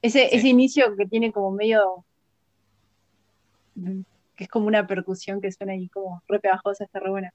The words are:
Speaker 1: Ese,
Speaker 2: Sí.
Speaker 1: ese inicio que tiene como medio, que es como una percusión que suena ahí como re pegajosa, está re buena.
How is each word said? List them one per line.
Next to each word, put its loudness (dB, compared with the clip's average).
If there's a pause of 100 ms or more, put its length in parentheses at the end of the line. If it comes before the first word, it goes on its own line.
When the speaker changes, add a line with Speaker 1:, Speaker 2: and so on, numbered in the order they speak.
Speaker 1:
Ese, 4
Speaker 2:
Sí. 4
Speaker 1:
ese 4
inicio 4
que -2
tiene -2
como -2
medio, 0 (2250)
que -14
es -18
como 0
una 2
percusión -6
que -6
suena -10
ahí -8
como -12
re -2
pegajosa, -2
está -12
re -6
buena. -6